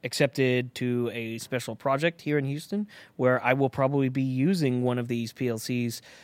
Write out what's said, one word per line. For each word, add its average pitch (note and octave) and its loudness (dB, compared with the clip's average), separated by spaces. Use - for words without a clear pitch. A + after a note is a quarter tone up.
accepted B2+ 2
to B2 0
a A2+ -6
special A#2 -6
project D3 -2
here D3 0
in C#3 0
Houston F3+ -4
where B2+ 4
I B2+ 4
will C3+ 2
probably C3+ 2
be C3 -2
using C3 0
one B2 0
of A#2+ -4
these A#2 -4
P B2+ -4
L A2+ -2
Cs. A#2+ -4